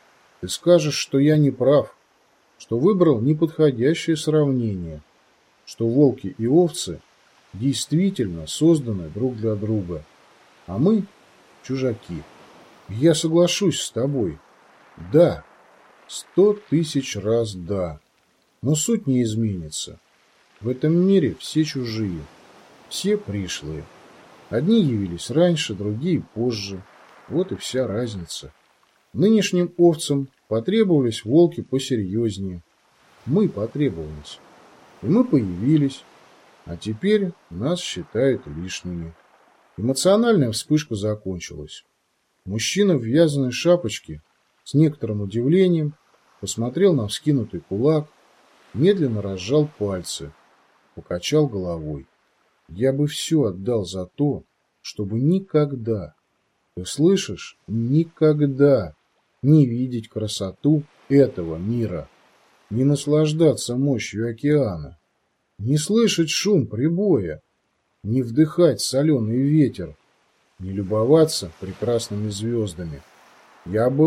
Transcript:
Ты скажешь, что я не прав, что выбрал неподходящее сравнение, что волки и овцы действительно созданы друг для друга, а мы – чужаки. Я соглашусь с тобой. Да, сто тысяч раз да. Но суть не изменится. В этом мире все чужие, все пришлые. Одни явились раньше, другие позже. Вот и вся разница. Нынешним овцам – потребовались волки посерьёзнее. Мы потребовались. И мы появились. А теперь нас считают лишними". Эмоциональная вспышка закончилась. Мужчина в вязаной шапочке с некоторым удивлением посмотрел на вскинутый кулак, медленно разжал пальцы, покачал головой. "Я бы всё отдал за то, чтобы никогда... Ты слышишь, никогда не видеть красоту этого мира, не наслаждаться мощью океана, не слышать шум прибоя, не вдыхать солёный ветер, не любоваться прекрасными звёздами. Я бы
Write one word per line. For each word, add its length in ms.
Ты 80
скажешь, 480
что 240
я 180
не 140
прав, 440
что 200
выбрал 440
неподходящее 920
сравнение, 840
что 220
волки 500
и 80
овцы 540
действительно 920
созданы 640
друг 280
для 180
друга, 480
а 100
мы – 280
чужаки. 600
Я 260
соглашусь 640
с 100
тобой. 460
Да, 320
сто 460
тысяч 460
раз 400
да. 440
Но 140
суть 320
не 160
изменится. 760
В 80
этом 240
мире 460
все 240
чужие, 580
все 280
пришлые. 640
Одни 320
явились 500
раньше, 420
другие 480
позже. 500
Вот 220
и 40
вся 320
разница. 640
Нынешним 640
овцам – 500
потребовались 800
волки 360
посерьёзнее. 1000
Мы 240
потребовались. 920
И 60
мы 160
появились. 800
А 120
теперь 540
нас 300
считают 640
лишними". 680
Эмоциональная 760
вспышка 440
закончилась. 880
Мужчина 520
в 60
вязаной 480
шапочке 680
с 80
некоторым 480
удивлением 760
посмотрел 520
на 140
вскинутый 540
кулак, 460
медленно 480
разжал 480
пальцы, 540
покачал 540
головой. 580
"Я 240
бы 160
всё 380
отдал 400
за 200
то, 380
чтобы 400
никогда... 920
Ты 100
слышишь, 720
никогда 1300
не 240
видеть 440
красоту 720
этого 480
мира, 540
не 140
наслаждаться 920
мощью 520
океана, 680
не 200
слышать 520
шум 380
прибоя, 760
не 180
вдыхать 600
солёный 580
ветер, 560
не 120
любоваться 880
прекрасными 680
звёздами. 720
Я 240
бы 180